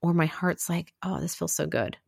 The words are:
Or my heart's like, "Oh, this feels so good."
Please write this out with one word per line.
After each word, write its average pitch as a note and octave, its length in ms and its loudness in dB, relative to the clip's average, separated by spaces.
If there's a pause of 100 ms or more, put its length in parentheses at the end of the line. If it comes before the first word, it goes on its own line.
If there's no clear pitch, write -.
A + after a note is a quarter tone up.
Or E3+ 120 4
my E3 140 6
heart's - 420 -2
like, E3+ 320 -4
"Oh, F#3 180 -4
this E3+ 140 -4
feels - 220 -2
so D3+ 100 0
good." A#2 320 -2 (100)